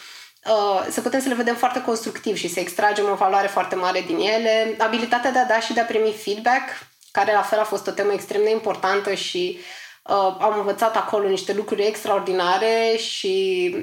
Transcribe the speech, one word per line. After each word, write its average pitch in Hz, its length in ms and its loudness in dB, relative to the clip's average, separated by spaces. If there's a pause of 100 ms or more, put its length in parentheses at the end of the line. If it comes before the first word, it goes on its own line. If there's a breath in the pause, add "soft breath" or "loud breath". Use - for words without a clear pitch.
(460 loud breath)
uh, 202 440 2
să - 120 -4
putem 262 200 0
să 262 60 -2
le 262 60 0
vedem 240 220 0
foarte 247 260 0
constructiv 226 540 -4
și 175 140 -4
să 175 100 -4
extragem 208 520 0
o 196 40 0
valoare 196 320 2
foarte 185 280 -2
mare 185 320 0
din 165 100 -2
ele, 220 600 2
abilitatea 233 540 0
de 254 80 2
a 247 60 4
da 220 140 2
și 226 140 -4
de 233 60 0
a 226 60 2
primi 220 380 2
feedback, 240 680 -2 (220)
care 202 200 2
la 202 80 4
fel 208 180 0
a 214 40 2
fost 196 240 -4
o 190 40 -4
temă 202 220 0
extrem 202 300 -2
de 214 80 4
importantă 202 640 0
și, 180 440 -4 (460 loud breath)
uh, 190 360 2
am 214 180 2
învățat 202 380 0
acolo 202 320 0
niște 190 260 0
lucruri 202 340 0
extraordinare 208 1120 2
și, 190 840 0